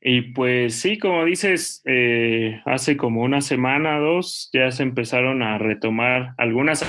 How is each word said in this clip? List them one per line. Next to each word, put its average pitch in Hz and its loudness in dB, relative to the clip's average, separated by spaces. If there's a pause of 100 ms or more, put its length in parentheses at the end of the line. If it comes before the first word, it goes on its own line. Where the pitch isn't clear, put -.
Y 123 0
pues 123 2
sí, 202 -2
como 175 0
dices, 175 0
eh, 117 2
hace 131 0
como 117 0
una 139 2
semana, 139 0
dos, 170 -2
ya 131 2
se 127 -4
empezaron 127 0
a 107 -2
retomar 113 -2
algunas 127 0